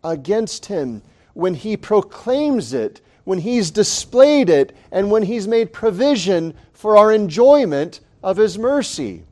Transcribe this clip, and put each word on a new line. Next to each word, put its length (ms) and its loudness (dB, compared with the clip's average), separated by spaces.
against 640 -6
him 360 -8
when 200 -4
he 220 -8
proclaims 960 -4
it, 280 -6
when 140 -4
he's 320 -2
displayed 800 2
it, 240 2
and 200 -2
when 120 2
he's 240 -6
made 260 -2
provision 840 -2
for 240 2
our 160 6
enjoyment 880 2
of 140 -2
his 220 0
mercy. 720 -4